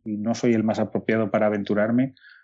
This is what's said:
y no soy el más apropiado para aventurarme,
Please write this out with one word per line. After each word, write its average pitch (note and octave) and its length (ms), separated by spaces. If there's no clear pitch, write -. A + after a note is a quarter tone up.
y G#2+ 120
no A2 180
soy A#2+ 200
el A2 100
más A2 140
apropiado G#2+ 520
para G#2+ 160
aventurarme, G#2+ 680